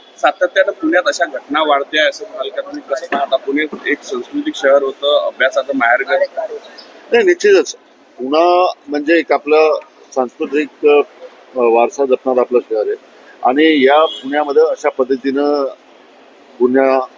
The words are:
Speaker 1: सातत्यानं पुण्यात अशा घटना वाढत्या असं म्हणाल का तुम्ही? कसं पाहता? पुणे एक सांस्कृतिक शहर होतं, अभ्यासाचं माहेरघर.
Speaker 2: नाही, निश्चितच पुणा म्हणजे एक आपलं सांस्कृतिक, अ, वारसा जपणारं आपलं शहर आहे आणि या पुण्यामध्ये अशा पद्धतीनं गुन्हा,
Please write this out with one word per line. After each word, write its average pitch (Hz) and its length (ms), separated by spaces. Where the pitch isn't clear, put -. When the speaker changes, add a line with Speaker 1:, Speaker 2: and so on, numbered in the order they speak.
Speaker 1:
सातत्यानं 185 520
पुण्यात 175 340
अशा 151 180
घटना 147 380
वाढत्या 151 460
असं 139 160
म्हणाल 135 240
का 143 120
तुम्ही? 139 340
कसं 131 120
पाहता? 139 300
पुणे 139 540
एक 143 120
सांस्कृतिक 143 520
शहर 139 280
होतं, 143 440
अभ्यासाचं 131 480
माहेरघर. 127 440
Speaker 2:
नाही, 233 120
निश्चितच 180 500
पुणा 175 540
म्हणजे 147 300
एक 156 140
आपलं 151 460
सांस्कृतिक, 143 720
अ, 147 100
वारसा 117 500
जपणारं 127 360
आपलं 123 180
शहर 107 160
आहे 104 80
आणि 147 420
या 147 200
पुण्यामध्ये 143 580
अशा 147 260
पद्धतीनं 139 760
गुन्हा, 131 380